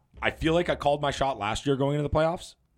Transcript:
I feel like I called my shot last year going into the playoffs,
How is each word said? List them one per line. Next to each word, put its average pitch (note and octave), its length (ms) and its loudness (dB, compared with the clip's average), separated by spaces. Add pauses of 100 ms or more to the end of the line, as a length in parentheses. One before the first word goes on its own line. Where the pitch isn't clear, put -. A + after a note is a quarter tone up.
(220)
I A2 80 2
feel D#3+ 240 0
like F3 160 2
I D3 60 0
called D3 260 0
my C#3+ 80 0
shot C3+ 280 -2
last G#2 280 -4
year C#3 100 4
going C#3 220 0
into D3 100 -2
the B2 60 -2
playoffs, D#3+ 400 0 (240)